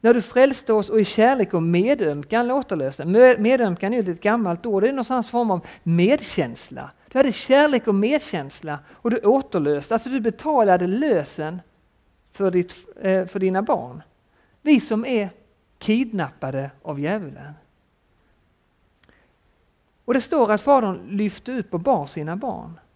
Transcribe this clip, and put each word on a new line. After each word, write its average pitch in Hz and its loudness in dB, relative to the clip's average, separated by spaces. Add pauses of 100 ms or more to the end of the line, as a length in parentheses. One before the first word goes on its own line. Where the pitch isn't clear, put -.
När 233 6
du 247 2
frälste 254 2
oss 214 0
och 220 2
i 202 4
kärlek 226 2
och 170 0
medömkan 190 0
återlöste." 156 -4
Med-, 233 6
medömkan 214 0
är 254 0
ju - 0
ett 196 -2
litet 170 -8
gammalt 202 -2
ord, 202 0
det 247 4
är 277 -2
någon 254 -4
form 233 -2
av 180 -2 (180)
medkänsla. 175 0 (160)
Du - -2
hade 269 4
kärlek 269 2
och 202 2
medkänsla 175 -4 (120)
och - -4
du 240 0
återlöste, 180 0
alltså 226 -4
du 269 -4
betalade 220 2
lösen 180 -2 (720)
för 196 -2
ditt, 180 -2 (260)
eh, 190 0
för 190 -8
dina 190 0
barn. 160 -4 (580)
Vi 294 4
som 226 -4
är 220 -2 (480)
kidnappade 156 -4 (100)
av 151 -10
djävulen. 151 -8 (2500)
Och 240 0
det 262 2
står 240 0
att 214 0
fadern 220 2
lyfte 202 -4
upp 247 -6
och 175 -2
bar 180 0
sina 156 -8
barn. 170 -10 (160)